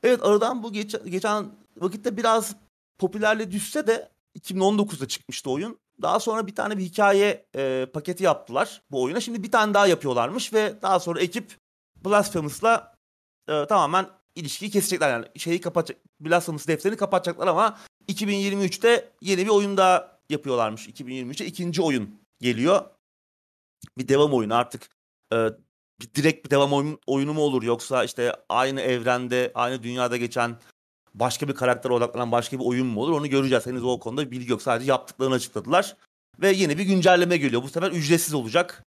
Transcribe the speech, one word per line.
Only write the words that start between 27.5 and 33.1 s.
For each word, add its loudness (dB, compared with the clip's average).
yoksa -2
işte -2
aynı 0
evrende, 0
aynı -4
dünyada -2
geçen -4
başka -2
bir -4
karaktere 0
odaklanan 0
başka -2
bir -6
oyun 0
mu -4
olur? 0